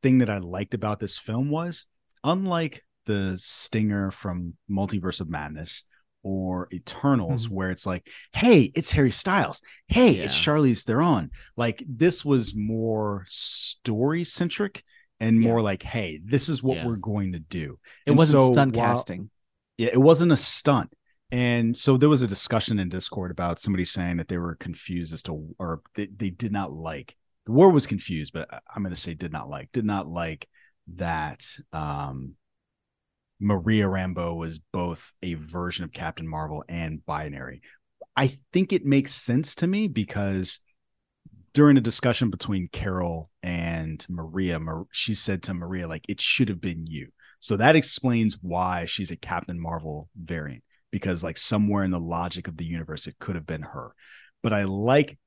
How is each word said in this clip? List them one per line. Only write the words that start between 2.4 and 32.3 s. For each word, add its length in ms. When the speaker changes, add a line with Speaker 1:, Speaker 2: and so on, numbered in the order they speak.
Speaker 1:
the 300
stinger 760
from 420
Multiverse 500
of 80
Madness 540
or 500
Eternals, 720
Speaker 2:
Mm-hmm. 80
Speaker 1:
where 160
it's 140
like, 240
"Hey, 440
it's 160
Harry 180
Styles. 500
Hey, 300
it's 280
Speaker 3:
Yeah. 80
Speaker 1:
Charlize 300
Theron." 460
Like, 320
this 360
was 300
more 720
story-centric 1600
and 220
Speaker 3:
Yeah. 60
Speaker 1:
more 140
like, 200
"Hey, 420
this 240
is 140
what 140
Speaker 3:
Yeah. 100
Speaker 1:
we're 100
going 360
to 60
do." 400
Speaker 2:
It 40
Speaker 1:
And 80
Speaker 2:
wasn't 220
Speaker 1:
so 120
Speaker 2:
stunt 240
Speaker 1:
while 180
Speaker 2:
casting. 360
Speaker 1:
Yeah, 140
it 80
wasn't 320
a 40
stunt. 580
And 460
so 200
there 140
was 120
a 40
discussion 520
in 120
Discord 400
about 280
somebody 280
saying 320
that 100
they 100
were 160
confused 600
as 100
to, 340
or 220
they, 120
they 240
did 220
not 200
like, 440
the 60
war 180
was 160
confused, 480
but 180
I, 80
I'm 80
gonna 120
say 200
did 180
not 160
like, 240
did 140
not 200
like 400
that, 500
um, 640